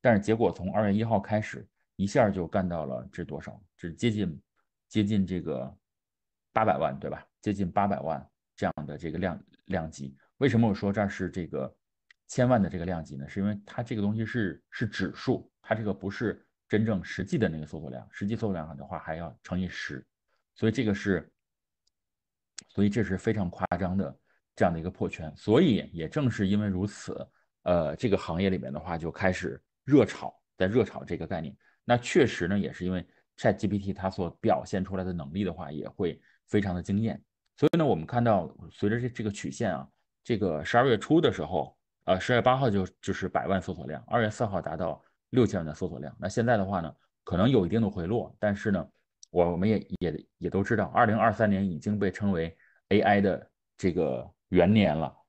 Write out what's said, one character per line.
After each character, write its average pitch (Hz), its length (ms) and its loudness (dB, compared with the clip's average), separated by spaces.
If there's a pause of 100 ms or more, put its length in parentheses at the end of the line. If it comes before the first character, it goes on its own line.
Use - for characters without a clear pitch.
但 120 140 6
是 101 40 4
结 107 160 2
果 110 160 4
从 90 220 -6
二 107 140 2
月 101 80 2
一 107 100 2
号 110 160 2
开 107 180 -2
始， - 300 -8 (280)
一 95 100 0
下 110 240 4
就 92 180 -2
干 92 180 0
到 85 200 -4
了 64 260 -8
这 87 140 -8
多 76 120 -10
少？ - 240 -14 (140)
这 87 140 -10
接 117 200 0
近， 98 320 -4 (460)
接 107 160 2
近 101 220 2
这 87 160 -4
个 65 280 -6 (800)
八 110 140 2
百 87 140 4
万， 69 200 0
对 73 120 -6
吧？ 73 120 -10 (200)
接 107 100 0
近 95 180 -2
八 98 160 2
百 90 140 0
万 71 260 -6 (300)
这 - 80 -6
样 82 220 -4
的 73 100 -10
这 80 160 -8
个 82 60 -6
量， 90 200 -4 (280)
量 82 240 -4
级。 67 260 -14 (220)
为 139 100 2
什 113 100 4
么 117 80 6
我 104 60 2
说 101 180 -2
这 101 80 -2
儿 101 80 2
是 95 220 -4
这 87 180 -6
个 67 240 -6 (560)
千 123 220 2
万 123 140 4
的 90 80 0
这 92 80 -8
个 85 80 -4
量 85 180 -4
级 69 140 -12
呢？ 69 100 -12
是 - 100 -10
因 98 60 -2
为 104 220 -2
它 - 160 -8
这 120 120 -6
个 107 60 -4
东 104 160 0
西 113 80 -2
是， 107 460 -4
是 - 160 -6
指 95 280 -4
数， - 460 -4
它 - 140 -2
这 110 100 -6
个 104 80 -2
不 98 180 -6
是 101 320 -4 (240)
真 110 200 2
正 98 180 -2
实 - 180 -6
际 127 140 -2
的 107 140 2
那 80 80 -8
个 78 80 -8
搜 80 160 -12
索 71 80 -10
量， 64 200 -14
实 - 160 -8
际 107 80 -2
搜 117 120 -4
索 98 80 -2
量 80 200 -8
的 69 80 -14
话 - 160 -10
还 80 180 -8
要 82 260 -10
乘 92 180 -6
以 90 80 -4
十， - 340 -10 (520)
所 - 120 -2
以 113 60 2
这 123 120 -2
个 104 100 2
是， 98 360 -2 (1400)
所 - 160 0
以 104 40 4
这 107 160 0
是 95 140 -2
非 113 140 0
常 98 180 -2
夸 92 160 -6 (120)
张 92 180 -2
的 78 220 -4 (380)
这 110 80 2
样 87 80 4
的 82 80 -4
一 - 20 -8
个 87 80 -4
破 - 180 -4
圈。 78 280 -10
所 113 240 4
以 131 320 4
也 80 160 -6
正 139 220 0
是 101 180 0
因 104 100 2
为 104 80 0
如 95 200 0
此， - 420 -10 (360)
呃， 80 300 2
这 113 140 -4
个 98 80 2
行 85 240 -2
业 98 80 2
里 92 80 0
面 64 160 -8
的 76 80 -8
话 85 160 -6
就 80 160 -6
开 95 180 2
始 80 320 -4 (220)
热 127 220 6
炒， - 280 -10 (220)
在 - 100 0
热 107 180 4
炒 - 200 -10
这 85 120 -6
个 82 100 -6
概 85 140 -6
念。 73 140 -10 (300)
那 120 140 2
确 143 280 4
实 90 220 -2
呢， 101 100 0
也 87 140 -2
是 - 120 -8
因 90 80 -2
为 92 140 -4 (300)
chat 113 180 2
G 107 140 -4
P 101 100 0
T 98 140 -6
它 95 160 -4
所 90 220 -6 (100)
表 107 240 0
现 95 200 -4
出 92 120 -8
来 92 80 -4
的 92 80 -6
能 78 220 -8
力 101 100 -2
的 87 80 -4
话， 78 180 -10
也 76 180 -8
会 82 320 -4 (260)
非 107 140 2
常 98 140 -2
的 87 80 -4
惊 98 180 0
艳。 110 200 -2 (360)
所 147 140 4
以 - 60 2
呢， 165 80 4
我 123 100 4
们 80 120 -4
看 120 180 0
到 98 260 4 (200)
随 - 180 -2
着 117 100 0
这， 123 100 -2
这 117 160 -8
个 107 60 0
曲 131 200 -8
线 104 240 -2
啊， 65 120 -8 (380)
这 117 140 0
个 80 260 0
十 - 140 4
二 127 80 6
月 120 100 6
初 156 240 4
的 143 100 4
时 92 140 -4
候， 80 320 -4 (280)
呃， 92 140 4
十 127 140 0
二 123 40 6
月 120 60 4
八 127 140 6
号 131 140 2
就， 98 160 2 (160)
就 98 100 -4
是 92 160 -4
百 65 200 0
万 95 120 2
搜 90 140 -6
索 78 120 -12
量， 69 200 -8
二 117 160 2
月 107 80 0
四 117 160 -4
号 98 160 -4
达 80 140 -6
到 80 260 -4 (280)
六 127 140 6
千 98 140 0
万 80 80 -6
的 76 80 -8
搜 90 140 -6
索 73 100 -10
量。 69 200 -12
那 92 100 -4
现 117 180 0
在 120 100 4
的 98 80 2
话 95 160 -2
呢， 80 140 -8 (300)
可 - 120 -2
能 101 140 4
有 107 160 4
一 - 20 -2
定 110 140 2
的 98 80 0
回 85 160 -4
落， 104 320 -4
但 104 160 2
是 104 160 -2
呢， 90 180 -2 (420)
我， 87 220 4
我 85 40 0
们 92 120 2
也， 101 180 2 (120)
也， 80 280 -4 (120)
也 87 120 -4
都 98 120 0
知 113 140 0
道， 101 100 0
二 117 180 4
零 107 120 4
二 110 160 4
三 107 180 2
年 98 180 2
已 82 100 -4
经 104 200 -2
被 98 120 2
称 104 200 -2
为 85 260 -2 (340)
A 101 100 6
I 104 200 6
的 95 300 0 (260)
这 92 160 0
个 69 360 -2 (200)
元 90 240 6
年 95 240 6
了。 78 180 -4 (140)